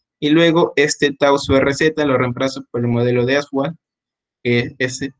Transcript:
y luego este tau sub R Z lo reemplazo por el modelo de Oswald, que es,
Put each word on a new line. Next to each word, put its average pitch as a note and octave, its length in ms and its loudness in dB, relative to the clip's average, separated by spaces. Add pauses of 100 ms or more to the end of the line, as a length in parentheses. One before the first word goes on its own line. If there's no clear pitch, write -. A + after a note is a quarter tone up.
(200)
y D3 100 -2
luego E3 460 4
este C#3+ 380 0
tau C#3 240 2
sub C3+ 200 0
R C3+ 140 2
Z D#3 340 -2
lo C3+ 120 0
reemplazo C3 540 -4
por A#2+ 100 -4
el A#2+ 60 -2
modelo A#2+ 400 0
de C3+ 100 0
Oswald, C#3+ 380 -4 (680)
que A#2+ 360 -2
es, B2+ 280 -6 (120)